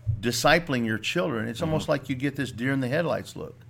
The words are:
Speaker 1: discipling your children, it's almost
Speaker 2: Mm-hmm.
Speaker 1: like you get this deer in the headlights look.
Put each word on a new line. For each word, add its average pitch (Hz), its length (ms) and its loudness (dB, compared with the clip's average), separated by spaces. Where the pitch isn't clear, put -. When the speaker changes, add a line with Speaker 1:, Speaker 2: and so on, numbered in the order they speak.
Speaker 1:
discipling 127 680 2
your 110 120 0
children, 127 500 0
it's 117 140 -4
almost 160 220 0
Speaker 2:
Mm-hmm. - 80 0
Speaker 1:
like 139 180 -2
you 139 60 0
get 139 200 -2
this 135 160 -2
deer 127 220 0
in 135 80 2
the 123 80 0
headlights 147 480 -2
look. - 180 -10